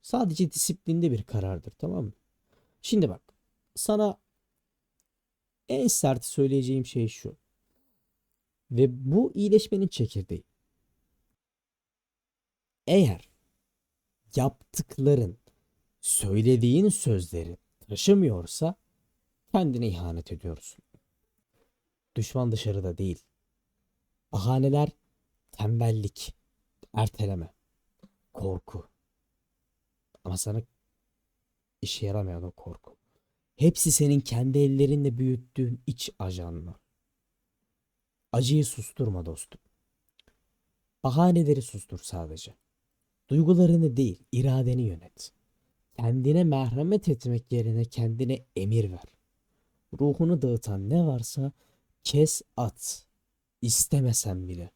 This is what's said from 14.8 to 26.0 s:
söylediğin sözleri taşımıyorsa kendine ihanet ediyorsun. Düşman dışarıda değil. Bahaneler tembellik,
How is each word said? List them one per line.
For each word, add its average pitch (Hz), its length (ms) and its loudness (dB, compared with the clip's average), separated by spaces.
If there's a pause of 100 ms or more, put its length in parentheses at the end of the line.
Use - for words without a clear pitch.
söylediğin 120 880 2
sözleri 87 680 -2 (320)
taşımıyorsa 160 880 2 (800)
kendine 123 340 0
ihanet 85 440 -6
ediyorsun. - 520 -12 (1300)
Düşman 120 360 -2
dışarıda 98 460 -4
değil. 95 240 -6 (1120)
Bahaneler 131 560 0 (640)
tembellik, 110 840 -2 (600)